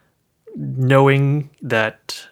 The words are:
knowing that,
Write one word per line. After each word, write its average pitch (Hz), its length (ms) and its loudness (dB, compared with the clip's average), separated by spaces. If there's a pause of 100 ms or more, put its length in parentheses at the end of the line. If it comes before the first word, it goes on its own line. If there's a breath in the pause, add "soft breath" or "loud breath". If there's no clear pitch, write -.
(560 soft breath)
knowing 139 920 0 (100)
that, - 720 -6